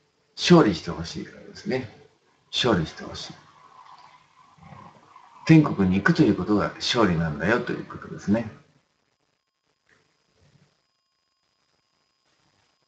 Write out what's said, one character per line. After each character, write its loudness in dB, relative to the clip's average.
ー、 2
勝 8
利 0
し -10
て -12
ほ -8
し -14
い -12
か -20
ら -20
で -20
す -10
ね。 -6
勝 0
利 -4
し -14
て -18
ほ -14
し -16
い。 -20
天 8
国 0
に 2
行 -2
く 4
と 2
い 4
う 2
こ -6
と 0
が 0
勝 0
利 0
な -2
ん -8
だ -4
よ 0
と -8
い -8
う -12
こ -16
と -16
で -16
す -4
ね。 -2